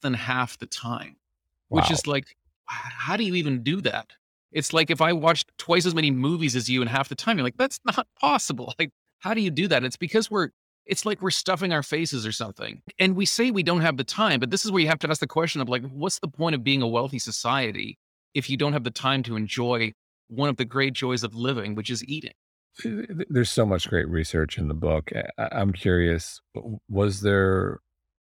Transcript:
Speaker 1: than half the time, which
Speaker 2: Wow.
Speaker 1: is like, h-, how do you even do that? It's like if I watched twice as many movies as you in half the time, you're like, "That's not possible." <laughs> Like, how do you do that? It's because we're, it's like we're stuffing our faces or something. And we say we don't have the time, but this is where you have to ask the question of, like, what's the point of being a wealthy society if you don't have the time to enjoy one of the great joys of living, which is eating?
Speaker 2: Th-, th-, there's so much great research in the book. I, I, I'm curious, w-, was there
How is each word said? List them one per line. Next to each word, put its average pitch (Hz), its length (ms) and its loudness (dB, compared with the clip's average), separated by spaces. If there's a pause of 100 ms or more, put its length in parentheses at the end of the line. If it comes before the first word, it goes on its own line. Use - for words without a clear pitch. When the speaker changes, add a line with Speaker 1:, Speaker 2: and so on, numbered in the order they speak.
Speaker 1:
than 131 140 0
half 127 420 -2
the 123 80 -14
time, - 520 -10 (500)
which - 180 4
Speaker 2:
Wow. - 60 4
Speaker 1:
is 151 160 0
like, 139 180 -2 (460)
h-, - 260 -10
how 156 180 -4
do 226 80 0
you 180 120 0
even 143 260 0
do 151 200 0
that? 113 320 -4 (380)
It's 151 220 -4
like 160 160 4
if 156 120 2
I 170 120 6
watched 160 460 2
twice 170 260 4
as 175 80 2
many 156 160 4
movies 139 460 2
as 117 120 0
you 127 140 2
in 120 60 2
half 135 220 0
the 143 60 -10
time, 226 220 0
you're 131 80 0
like, 123 120 -4
"That's 262 280 -2
not 247 220 -2 (120)
possible." 180 560 0
<laughs> - 40 -4
Like, 160 100 -2 (300)
how 208 160 -2
do 220 60 2
you 185 100 2
do 165 160 0
that? 135 160 4
It's 127 140 -4
because 208 340 0
we're, 190 180 0 (380)
it's - 180 -2
like 214 160 -4
we're 185 80 0
stuffing 180 440 0
our 147 100 0
faces 147 420 -2
or 110 60 -4
something. - 500 -8 (160)
And 190 180 4
we 190 120 2
say 247 240 2
we 202 100 2
don't 170 200 2
have 156 160 2
the 135 60 0
time, 185 360 2
but 123 100 -2
this 196 160 0
is 214 60 -4
where 185 100 4
you 151 60 4
have 165 120 4
to 156 120 -2
ask 156 80 -2
the 143 80 -2
question 156 340 0
of, 117 80 -4
like, 123 220 -2
what's 143 260 -4
the - 100 -6
point 156 280 -2
of 123 80 -4
being 135 180 4
a 120 60 2
wealthy 120 320 -2
society 110 800 -4 (340)
if 135 160 -2
you 135 80 -2
don't 147 160 2
have 139 100 0
the 120 60 -4
time 135 340 0
to 113 120 -6
enjoy 113 560 -2 (360)
one 135 220 0
of 120 80 0
the 127 80 0
great 135 280 0
joys 127 300 -2
of 107 120 -6
living, 117 400 -4
which 110 160 -6
is 117 140 -6
eating? 151 280 -10 (480)
Speaker 2:
Th-, 226 260 -6
th-, 165 220 -8
there's 123 200 2
so 117 160 2
much 95 240 0
great 85 180 2
research 80 500 0
in 78 100 -2
the 76 60 -2
book. 78 400 0
I, - 300 -6
I, - 160 -4
I'm 98 140 2
curious, 87 680 2 (160)
w-, 107 220 -8 (100)
was 101 340 0
there 95 580 2 (440)